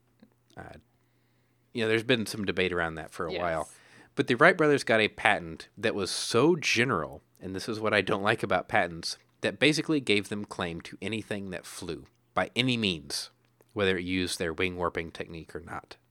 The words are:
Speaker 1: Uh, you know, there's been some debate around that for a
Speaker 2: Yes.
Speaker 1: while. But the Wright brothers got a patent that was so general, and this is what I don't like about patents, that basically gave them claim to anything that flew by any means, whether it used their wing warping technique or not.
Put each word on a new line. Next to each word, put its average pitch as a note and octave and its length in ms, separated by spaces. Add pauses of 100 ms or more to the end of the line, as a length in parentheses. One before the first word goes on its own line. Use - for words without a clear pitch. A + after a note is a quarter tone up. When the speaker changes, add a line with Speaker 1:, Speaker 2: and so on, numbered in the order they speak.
(580)
Speaker 1:
Uh, - 200 (960)
you A#2+ 100
know, A2 40
there's A2 160
been A#2 220
some G2+ 200
debate F#2 280
around E2+ 220
that D#2+ 160
for F2+ 160
a D#2 40
Speaker 2:
Yes. F2 100
Speaker 1:
while. E2 280 (460)
But - 120
the B2+ 80
Wright F3 220
brothers D3+ 260
got A2+ 180
a G#2+ 60
patent E2+ 720
that G#2 180
was F#2+ 160
so D3 440
general, G#2+ 680 (200)
and F#2+ 140
this F2+ 140
is G#2+ 100
what G#2+ 140
I G#2 80
don't G2+ 220
like A2 200
about F#2+ 240
patents, F2 500 (240)
that G#2 180
basically D3+ 400
gave G#2 300
them G#2 160
claim E2+ 360
to - 200
anything G2+ 500
that - 140
flew - 400 (280)
by - 220
any B2 220
means, E2+ 520 (440)
whether F#2+ 240
it F2 60
used F2+ 360
their E2+ 120
wing F2+ 240
warping E2+ 360
technique E2+ 440
or D#2+ 60
not. - 340 (160)